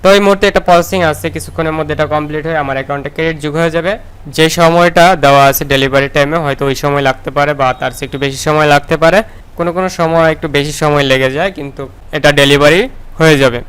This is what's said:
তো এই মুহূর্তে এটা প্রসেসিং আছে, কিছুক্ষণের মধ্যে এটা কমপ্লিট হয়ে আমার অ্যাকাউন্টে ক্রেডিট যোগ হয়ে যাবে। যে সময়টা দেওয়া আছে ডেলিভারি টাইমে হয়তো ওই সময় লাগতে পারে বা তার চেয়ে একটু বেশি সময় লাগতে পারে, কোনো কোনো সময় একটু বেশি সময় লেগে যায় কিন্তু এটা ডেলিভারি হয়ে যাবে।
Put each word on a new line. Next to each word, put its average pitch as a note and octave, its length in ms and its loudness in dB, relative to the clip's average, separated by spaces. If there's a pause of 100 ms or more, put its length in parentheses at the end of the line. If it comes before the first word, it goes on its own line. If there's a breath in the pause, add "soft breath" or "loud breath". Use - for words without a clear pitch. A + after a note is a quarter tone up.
তো F#3 140 4
এই G3+ 100 4
মুহূর্তে G3 240 2
এটা F#3 180 -2
প্রসেসিং F3 320 2 (120)
আছে, D3 220 -8
কিছুক্ষণের D#3+ 440 -6
মধ্যে D3+ 180 -4
এটা D3+ 180 -2
কমপ্লিট D3+ 340 -4
হয়ে D#3+ 160 -4
আমার C3+ 140 -6
অ্যাকাউন্টে C#3 380 -8
ক্রেডিট D#3+ 280 -4
যোগ D3+ 160 -4
হয়ে E3 160 0
যাবে। E3+ 160 -2 (440)
যে D#3+ 100 4 (120)
সময়টা E3+ 460 4 (200)
দেওয়া C#3 260 6
আছে C3+ 120 -4 (100)
ডেলিভারি C3+ 440 0
টাইমে D3 280 0
হয়তো C#3 260 -4
ওই C3 120 -2
সময় C#3+ 260 0
লাগতে C3 280 -4
পারে C#3+ 240 0
বা C3 60 2 (140)
তার C3 160 -4
চেয়ে C#3 120 -10
একটু C#3 160 -10
বেশি C3+ 220 -6
সময় D3+ 280 2
লাগতে D#3+ 280 0
পারে, E3 160 4 (400 loud breath)
কোনো E3+ 180 -4
কোনো F#3 120 -4 (100)
সময় E3 360 2
একটু D#3+ 120 -8 (100)
বেশি C#3+ 160 -2 (100)
সময় D3 300 2
লেগে C3 240 2
যায় F#3 220 -2
কিন্তু C#3+ 240 -12 (340)
এটা D3 120 2 (120)
ডেলিভারি C#3+ 400 4 (400)
হয়ে D#3+ 220 6
যাবে। A#2+ 160 2 (100)